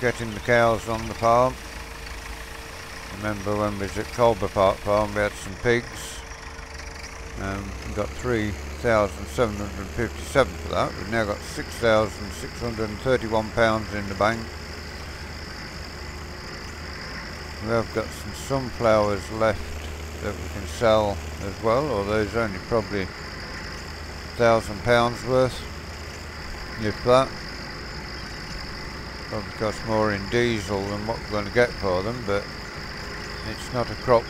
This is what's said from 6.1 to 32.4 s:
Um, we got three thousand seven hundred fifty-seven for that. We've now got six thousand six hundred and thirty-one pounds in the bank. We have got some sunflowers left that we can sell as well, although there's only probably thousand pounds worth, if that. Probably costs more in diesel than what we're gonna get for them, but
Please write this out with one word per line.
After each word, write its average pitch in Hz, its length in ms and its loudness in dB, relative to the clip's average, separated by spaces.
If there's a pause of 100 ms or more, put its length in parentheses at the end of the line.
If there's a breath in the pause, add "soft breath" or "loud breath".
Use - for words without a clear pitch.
Um, 98 280 -4 (160)
we - 80 -8
got 101 140 -2
three 110 440 0 (280)
thousand 104 460 4
seven 110 300 2
hundred 98 320 -6
fifty-seven - 680 2
for 80 160 -8
that. 104 260 0
We've - 140 -6
now 113 140 4
got 101 140 -2
six - 360 -8
thousand 107 560 4
six - 300 -8
hundred 110 280 -2
and 104 120 -6
thirty-one 110 500 2
pounds 110 420 4
in 101 160 -4
the 98 60 -4
bank. 107 260 4 (3250)
We 107 60 0
have 113 240 2
got 110 120 0
some - 260 -8
sunflowers 110 1000 4
left - 880 0
that 104 120 -2
we - 200 -8
can 98 140 -6
sell 107 500 4 (240)
as 98 200 -6
well, 117 280 4
although 107 340 2
there's 101 120 -2
only 107 220 0 (100)
probably 101 380 0 (1300)
thousand 113 480 4
pounds 120 420 4
worth, 127 340 4 (1200)
if 107 240 -2
that. 127 240 8 (2000)
Probably 98 300 -6
costs 107 280 -2
more 107 260 4
in 98 180 -2
diesel 107 560 2
than 104 200 -2
what 113 120 -2
we're 104 240 -2
gonna 101 80 -4
get 120 180 6
for 92 340 0
them, 120 240 -2
but 101 160 2 (1080)